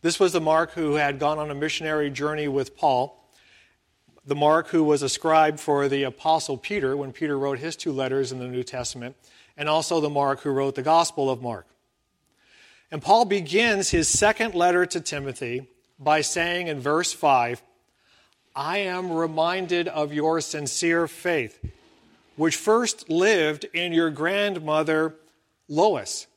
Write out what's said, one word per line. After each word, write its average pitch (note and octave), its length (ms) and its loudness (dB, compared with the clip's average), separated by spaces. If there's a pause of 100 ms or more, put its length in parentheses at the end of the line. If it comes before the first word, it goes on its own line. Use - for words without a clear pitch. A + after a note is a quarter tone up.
This E3 180 -2
was F3+ 140 4
the F3 80 2
Mark D#3+ 300 2
who D3+ 240 -2
had C#3+ 220 0
gone D3 220 0
on D3+ 100 -6
a C#3+ 60 -6
missionary D3+ 540 -2
journey D3 400 -4
with C3+ 260 -2
Paul, C#3 500 0 (1000)
the C#3 100 -2
Mark D3+ 320 4
who E3 160 2
was D3+ 180 2
a C#3 60 -2
scribe D#3 520 2
for C#3+ 280 0
the C#3 160 0
Apostle D3 540 -2
Peter C#3 400 -4
when C3+ 160 -8
Peter D3 260 -2
wrote C#3 200 -2
his D#3+ 180 -8
two D#3 160 -4
letters C3 380 -2
in C3 80 -10
the B2 80 -8
New B2+ 160 -4
Testament, B2 520 -10 (400)
and D3 140 -4
also D#3+ 320 2
the D3+ 80 0
Mark C#3 320 0
who D3 100 -2
wrote C3+ 240 0
the C3+ 60 -6
Gospel D#3 480 2
of B2 120 -4
Mark. A#2 260 -10 (1200)
And D3+ 100 -8
Paul A3+ 240 6
begins G3 680 0
his D#3+ 160 2
second G#3 480 2
letter F3 320 4
to F3 120 -6
Timothy C#3 680 -8 (300)
by D3+ 200 2
saying F3 480 -2
in D3 140 -6
verse D#3 320 0
five, B2 480 2 (920)
"I D#3 260 -4
am F#3 340 -4
reminded E3 760 0
of D3+ 240 -4
your D#3 300 0
sincere E3 680 -2
faith, D3 560 -4 (720)
which D#3 220 0
first A3+ 520 0
lived E3 540 2 (100)
in E3+ 200 -4
your E3 160 4
grandmother D#3 1040 0 (540)
Lois D#3 680 0